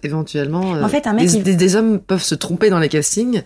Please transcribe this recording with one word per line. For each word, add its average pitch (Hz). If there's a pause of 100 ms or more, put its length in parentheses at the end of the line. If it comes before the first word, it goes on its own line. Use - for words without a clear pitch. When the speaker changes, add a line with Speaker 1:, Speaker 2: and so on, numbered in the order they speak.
Speaker 1:
éventuellement, 156
euh, 156
Speaker 2:
En 214
fait, 285
un 214
mec, 214
Speaker 1:
des, 175
Speaker 2:
il 196
Speaker 1:
des, 185
des 185
hommes 220
peuvent 190
se -
tromper 180
dans 185
les 160
castings 196